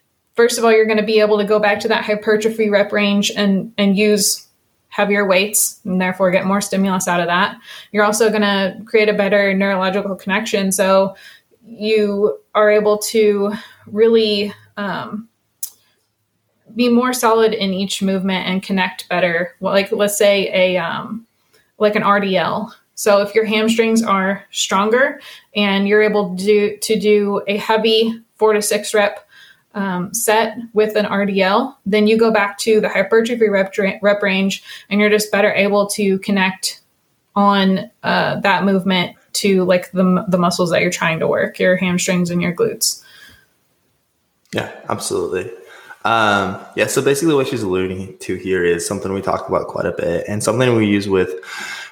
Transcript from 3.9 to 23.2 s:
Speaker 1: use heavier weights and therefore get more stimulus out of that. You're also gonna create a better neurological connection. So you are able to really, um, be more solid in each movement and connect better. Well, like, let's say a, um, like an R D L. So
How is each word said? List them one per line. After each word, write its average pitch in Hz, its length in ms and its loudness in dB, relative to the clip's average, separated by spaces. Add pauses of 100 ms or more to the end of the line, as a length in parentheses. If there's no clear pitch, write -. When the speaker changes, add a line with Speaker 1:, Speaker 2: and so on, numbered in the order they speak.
Speaker 1:
use 208 500 0 (420)
heavier 202 360 0
weights 190 600 0
and 185 160 -2
therefore 185 300 0
get 185 140 0
more 196 140 0
stimulus 190 480 -2
out 175 140 0
of 165 60 -2
that. 180 280 -2 (380)
You're 208 100 2
also 214 260 2
gonna 202 560 0
create 214 220 2
a 208 60 2
better 196 400 2
neurological 190 640 -2
connection. 196 560 -2
So 190 420 2 (500)
you 208 720 0 (160)
are 208 160 4
able 208 260 2
to 208 560 0 (340)
really, 208 640 2 (240)
um, 202 500 -8 (1500)
be 240 140 2
more 247 240 2
solid 226 400 2
in 196 200 -2
each 190 280 -6
movement 190 460 -2
and 185 160 -2
connect 185 460 -4
better. 175 500 -2
Well, 190 140 -2
like, 196 180 0
let's 202 260 0
say 202 360 2
a, 185 240 2
um, 165 500 -8 (500)
like 208 180 2
an 196 80 -2
R 202 160 2
D 196 180 0
L. 175 360 -4 (220)
So 202 260 2